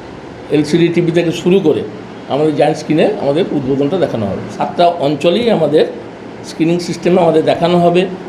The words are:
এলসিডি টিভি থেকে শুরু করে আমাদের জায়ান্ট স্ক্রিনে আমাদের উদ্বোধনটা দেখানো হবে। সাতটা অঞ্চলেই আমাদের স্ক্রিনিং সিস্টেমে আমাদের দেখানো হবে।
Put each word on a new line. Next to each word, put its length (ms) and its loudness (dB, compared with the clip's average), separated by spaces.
এলসিডি 380 2
টিভি 240 0
থেকে 200 0
শুরু 280 2
করে 220 2
আমাদের 280 0
জায়ান্ট 220 2
স্ক্রিনে 300 0
আমাদের 300 0
উদ্বোধনটা 460 0
দেখানো 280 -2
হবে। 320 -6
সাতটা 280 0
অঞ্চলেই 640 0
আমাদের 360 4
স্ক্রিনিং 340 0
সিস্টেমে 420 0
আমাদের 240 4
দেখানো 340 2
হবে। 280 4